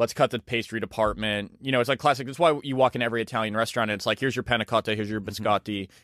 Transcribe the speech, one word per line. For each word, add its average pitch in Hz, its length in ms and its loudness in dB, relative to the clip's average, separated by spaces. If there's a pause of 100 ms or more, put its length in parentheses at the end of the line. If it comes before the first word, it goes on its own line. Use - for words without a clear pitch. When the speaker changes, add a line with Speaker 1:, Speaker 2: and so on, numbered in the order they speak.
Speaker 1:
let's 117 140 0
cut 131 180 2
the 120 80 -4
pastry 113 400 -6
department. 104 800 -2
You 135 120 -6
know, 131 80 4
it's, 120 80 2
like, 135 120 0
classic. 139 260 2
That's 131 120 -12
why 160 260 4
you 139 100 -4
walk 127 220 4
in 123 60 -2
every 117 200 0
Italian 110 340 -2
restaurant 113 340 0
and 104 80 -2
it's - 80 -4
like, 110 120 0
"Here's 131 160 0
your 123 80 -4
panna 117 220 0
cotta, 110 320 0
here's 107 140 -4
your 107 100 -4
Speaker 2:
Mm-hmm. 101 260 -8
Speaker 1:
biscotti, 101 420 0 (160)